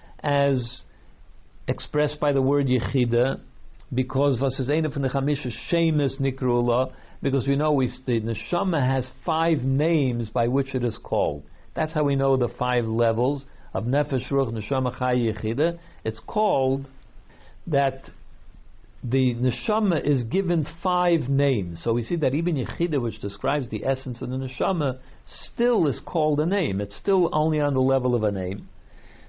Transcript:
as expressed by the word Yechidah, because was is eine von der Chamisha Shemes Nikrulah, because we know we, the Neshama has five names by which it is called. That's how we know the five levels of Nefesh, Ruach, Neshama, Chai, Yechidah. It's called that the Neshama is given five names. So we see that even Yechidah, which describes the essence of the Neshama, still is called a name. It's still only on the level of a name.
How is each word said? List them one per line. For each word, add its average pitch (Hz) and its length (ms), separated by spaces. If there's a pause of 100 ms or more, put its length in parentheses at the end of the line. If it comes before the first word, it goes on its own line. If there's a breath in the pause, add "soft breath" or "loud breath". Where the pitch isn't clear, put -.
(200 loud breath)
as 143 640 (840 soft breath)
expressed 147 500
by 147 140
the 135 100
word 139 240
Yechidah, 127 760 (540)
because 131 460
was 135 180
is 123 100
eine 156 200
von 135 140
der 131 80
Chamisha 135 420 (180)
Shemes 160 500
Nikrulah, 127 720 (300 loud breath)
because 135 240
we 139 80
know 151 180
we, 131 160 (180)
the 120 140
Neshama 151 640
has 131 240 (160)
five 165 340
names 131 720
by 120 200
which 135 260
it 123 80
is 120 180
called. 85 440 (320 soft breath)
That's 156 160
how 156 100
we 143 140
know 135 200
the 123 120 (100)
five 123 260
levels 117 600 (280 soft breath)
of 113 120
Nefesh, 135 440
Ruach, 135 240
Neshama, 123 460
Chai, 127 160
Yechidah. 120 640 (240 loud breath)
It's 110 240
called 139 600 (840 soft breath)
that 139 420 (920)
the 127 320
Neshama 175 720
is 131 200
given 165 420 (160)
five 175 460
names. 127 540
So 117 120
we 117 80
see 170 140
that 135 180
even 170 220
Yechidah, 151 440
which 117 200
describes 131 500
the 110 160
essence 131 340
of 123 80
the 127 80
Neshama, 135 640 (540 loud breath)
still 233 340
is 131 180
called 151 360
a 156 40
name. 160 360
It's - 180
still 190 340
only 156 280
on 143 120
the 135 80
level 131 340
of 107 100
a 104 80
name. 95 360 (600 loud breath)